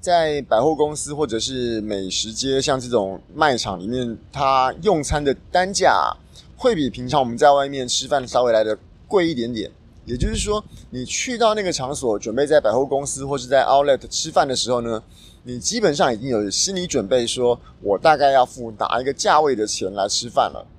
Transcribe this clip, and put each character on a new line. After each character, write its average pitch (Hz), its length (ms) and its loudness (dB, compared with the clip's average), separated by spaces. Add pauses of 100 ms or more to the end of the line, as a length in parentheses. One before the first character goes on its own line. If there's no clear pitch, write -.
在 160 400 2
百 113 180 2
货 151 140 4
公 151 220 0
司 143 180 -8
或 147 140 -2
者 110 120 -2
是 123 420 -4
美 101 280 -4
食 107 240 -6
街， 135 260 -2
像 135 200 0
这 123 100 -10
种 98 320 -2 (140)
卖 147 200 2
场 104 240 -4
里 90 60 -10
面， 120 320 -4 (140)
它 135 500 2
用 170 220 2
餐 147 200 -2
的 139 80 2 (200)
单 185 200 0
价 180 200 4
啊， 82 260 2 (400)
会 247 160 2
比 147 160 0
平 123 180 -10
常 143 120 2
我 131 60 2
们 117 120 -6
在 143 140 8
外 139 180 4
面 135 180 -6
吃 131 200 -4
饭 131 200 0
稍 123 140 0
微 123 100 4
来 110 120 4
得 107 120 0 (320)
贵 185 200 2
一 165 80 -2
点 120 180 -4
点。 104 160 -8 (360)
也 117 120 -6
就 170 100 -2
是 220 80 -4
说， 208 280 -4 (260)
你 247 160 -8
去 - 320 -6
到 214 160 4
那 214 80 -2
个 185 100 -2
场 135 220 -4
所， 123 240 -2
准 107 160 -6
备 139 140 0
在 151 120 6
百 110 120 0
货 123 120 2
公 139 220 -2
司 139 180 -8
或 139 140 -4
是 123 80 -8
在 131 180 4
outlet 139 360 4 (100)
吃 - 220 -6
饭 165 160 2
的 131 80 -2
时 120 160 -2
候 123 100 0
呢， 113 220 -4 (400)
你 123 160 -10
基 220 200 -4
本 175 160 2
上 151 160 2
已 113 60 -4
经 127 120 -8
有 107 200 0
心 - 260 -2
理 180 120 -4
准 117 200 -2
备， 120 200 2
说 120 320 0 (220)
我 101 140 0
大 151 220 4
概 139 140 4
要 135 120 6
付 117 360 -6
哪 110 200 0
一 127 40 -6
个 135 100 -2
价 165 260 4
位 147 160 2
的 107 120 -2
钱 95 260 -6
来 101 140 -2
吃 117 200 -4
饭 113 180 2
了。 67 200 -8 (140)